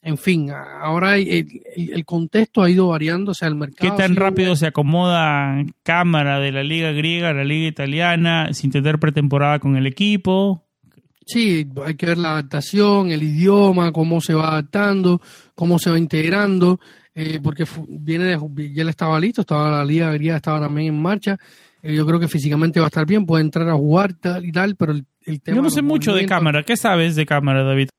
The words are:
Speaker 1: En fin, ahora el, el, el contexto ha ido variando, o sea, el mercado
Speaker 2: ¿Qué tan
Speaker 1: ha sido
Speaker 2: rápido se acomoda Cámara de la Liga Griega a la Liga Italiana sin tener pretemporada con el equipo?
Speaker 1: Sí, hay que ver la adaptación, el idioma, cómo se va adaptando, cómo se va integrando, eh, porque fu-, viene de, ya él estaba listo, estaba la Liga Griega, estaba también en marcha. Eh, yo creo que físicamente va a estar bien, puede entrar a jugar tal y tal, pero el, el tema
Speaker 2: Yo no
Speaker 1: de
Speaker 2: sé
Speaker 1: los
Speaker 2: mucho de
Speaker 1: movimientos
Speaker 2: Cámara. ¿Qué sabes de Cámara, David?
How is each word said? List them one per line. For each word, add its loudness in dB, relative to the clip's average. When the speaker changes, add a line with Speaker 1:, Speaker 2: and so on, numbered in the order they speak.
Speaker 1:
En -4
fin, 0
ahora -2
el, -2
el, -6
el -6
contexto 0
ha 4
ido 4
variando, -4
o -4
sea, -6
el -2
mercado -4
Speaker 2:
¿Qué -4
tan 2
Speaker 1:
ha 4
sido 0
Speaker 2:
rápido 2
se 0
acomoda 0
Cámara 0
de -2
la -4
Liga -2
Griega -2
a -2
la -2
Liga -2
Italiana -2
sin -4
tener 0
pretemporada 0
con 0
el 0
equipo? 0
Speaker 1:
Sí, 0
hay -6
que -6
ver 0
la -2
adaptación, 0
el -2
idioma, 4
cómo 2
se -2
va 2
adaptando, 0
cómo 2
se -2
va 2
integrando, 2
eh, -6
porque -2
fu-, -12
viene -4
de, -4
ya -4
él -2
estaba -2
listo, -2
estaba 0
la 0
Liga 0
Griega, -2
estaba -2
también -2
en -2
marcha. -2
Eh, -4
yo 2
creo 2
que 0
físicamente 0
va 2
a 0
estar 0
bien, 2
puede 2
entrar -2
a 2
jugar 2
tal -6
y -8
tal, 0
pero 0
el, -4
el -8
tema -2
Speaker 2:
Yo 2
no 2
Speaker 1:
de -2
Speaker 2:
sé 0
Speaker 1:
los 0
Speaker 2:
mucho 0
de 2
Speaker 1:
movimientos 0
Speaker 2:
Cámara. 2
¿Qué 0
sabes 2
de 2
Cámara, 2
David? 2